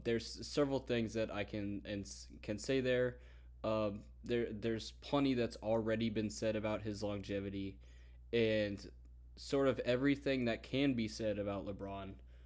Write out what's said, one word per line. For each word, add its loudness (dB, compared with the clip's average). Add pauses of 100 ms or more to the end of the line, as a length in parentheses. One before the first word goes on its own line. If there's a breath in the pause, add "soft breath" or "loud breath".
there's 0
several 2
things 0
that 0
I -2
can, -4
and -4
s-, -12 (120)
can -4
say 2
there. 2 (440 soft breath)
Um, 0 (240)
there, 2
there's -2 (100)
plenty 2
that's 0
already 2
been 0
said 0
about 0
his -4
longevity, -4 (560 soft breath)
and 2 (460)
sort 4
of 2
everything 4
that 0
can 2
be 2
said 0
about -2
LeBron -8 (320 soft breath)